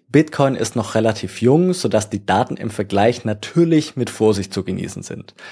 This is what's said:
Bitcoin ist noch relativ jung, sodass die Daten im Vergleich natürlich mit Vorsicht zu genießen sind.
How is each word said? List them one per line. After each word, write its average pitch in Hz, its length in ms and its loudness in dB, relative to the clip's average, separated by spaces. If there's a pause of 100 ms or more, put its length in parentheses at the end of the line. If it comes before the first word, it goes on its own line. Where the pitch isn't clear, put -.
Bitcoin 143 460 2
ist - 200 -4
noch 110 200 -4
relativ 110 480 -2
jung, 165 300 4
sodass 107 360 -2
die 101 160 -6
Daten 113 320 0
im 107 140 -8
Vergleich 104 520 0
natürlich 156 720 0
mit 123 140 -4
Vorsicht 107 420 0
zu - 120 -4
genießen 92 400 -6
sind. - 320 -14 (160)